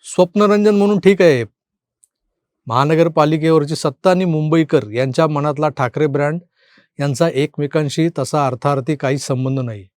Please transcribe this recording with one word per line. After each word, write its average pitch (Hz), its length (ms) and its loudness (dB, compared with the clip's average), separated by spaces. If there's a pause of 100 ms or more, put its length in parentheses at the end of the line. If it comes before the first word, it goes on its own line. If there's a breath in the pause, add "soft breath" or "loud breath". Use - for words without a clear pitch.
स्वप्नरंजन 208 680 2
म्हणून 202 240 2
ठीक 190 220 4
आहे. 135 240 4 (1200)
महानगरपालिकेवरची 156 1080 2
सत्ता - 340 -2
आणि 185 160 2
मुंबईकर 156 680 0
यांच्या 131 360 0
मनातला 147 420 -2
ठाकरे 143 380 -2
ब्रँड 143 320 -2 (600 soft breath)
यांचा 143 300 0
एकमेकांशी 151 800 -2 (100)
तसा 143 280 -2
अर्थार्थी 139 480 -2
काहीच 139 260 -2
संबंध 131 380 -4
नाही. 110 260 -10 (120)